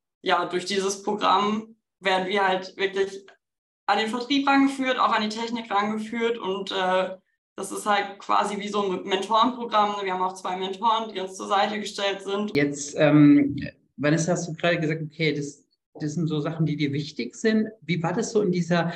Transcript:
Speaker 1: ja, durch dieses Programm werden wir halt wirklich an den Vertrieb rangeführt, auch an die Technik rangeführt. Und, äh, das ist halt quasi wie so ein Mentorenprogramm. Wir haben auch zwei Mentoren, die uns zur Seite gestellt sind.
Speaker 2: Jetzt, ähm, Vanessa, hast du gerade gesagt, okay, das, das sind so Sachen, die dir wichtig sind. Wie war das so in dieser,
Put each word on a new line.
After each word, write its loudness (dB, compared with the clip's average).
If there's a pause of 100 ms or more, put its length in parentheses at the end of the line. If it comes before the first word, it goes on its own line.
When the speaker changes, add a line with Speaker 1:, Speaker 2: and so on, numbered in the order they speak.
(220)
Speaker 1:
ja, 0
durch -4
dieses -2
Programm 0 (240)
werden 0
wir 2
halt -2
wirklich -2 (600)
an 2
den 0
Vertrieb 0
rangeführt, 4
auch 2
an 2
die -
Technik -6
rangeführt. -2
Und, -4
äh, 0 (360)
das -10
ist -8
halt 0
quasi 0
wie -6
so -2
ein -4
Mentorenprogramm. 2
Wir -2
haben -2
auch -2
zwei -6
Mentoren, -2
die -8
uns -8
zur -8
Seite 0
gestellt -4
sind. -4
Speaker 2:
Jetzt, -2
ähm, 8 (400)
Vanessa, 2
hast -2
du -8
gerade 0
gesagt, -2
okay, -2
das, -8 (380)
das -4
sind -2
so -2
Sachen, -2
die 0
dir -2
wichtig -6
sind. 2 (140)
Wie -2
war 0
das -4
so 2
in 2
dieser, 0